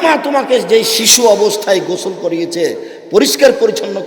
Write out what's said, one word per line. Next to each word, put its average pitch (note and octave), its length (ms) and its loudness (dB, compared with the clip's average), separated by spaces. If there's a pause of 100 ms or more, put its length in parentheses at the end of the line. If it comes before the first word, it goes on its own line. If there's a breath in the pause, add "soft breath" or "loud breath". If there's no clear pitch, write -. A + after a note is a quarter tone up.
মা D#4+ 100 2 (140)
তোমাকে C4+ 300 0 (120)
যেই A3 220 2
শিশু A3+ 380 0
অবস্থায় G3+ 600 2
গোসল F3+ 340 -6
করিয়েছে, E3+ 420 -4 (480 loud breath)
পরিষ্কার C#4 480 4
পরিচ্ছন্ন G#3 480 -2